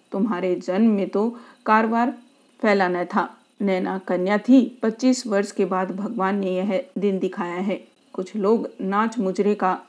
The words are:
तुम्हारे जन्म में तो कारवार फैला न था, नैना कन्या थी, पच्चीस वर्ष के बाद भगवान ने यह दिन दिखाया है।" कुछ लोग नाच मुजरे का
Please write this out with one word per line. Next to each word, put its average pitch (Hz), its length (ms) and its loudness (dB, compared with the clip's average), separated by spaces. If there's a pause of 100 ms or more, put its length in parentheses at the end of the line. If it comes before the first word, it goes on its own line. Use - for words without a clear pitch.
(120)
तुम्हारे 185 440 -2
जन्म 196 360 2
में 196 180 0
तो 226 280 -2 (280)
कारवार 226 520 2 (440)
फैला 202 260 4
न 180 180 -2
था, 190 320 -4 (240)
नैना 190 360 0
कन्या 185 400 0
थी, 247 460 4
पच्चीस 240 440 0
वर्ष 202 240 0
के 196 140 0
बाद 185 260 -2
भगवान 190 440 -4
ने 190 160 -2
यह 185 340 -2 (120)
दिन 190 220 0
दिखाया 185 400 -6
है।" 196 280 -4 (300)
कुछ 190 160 -10
लोग 214 340 0 (120)
नाच 214 380 -2
मुजरे 196 360 0
का 185 340 0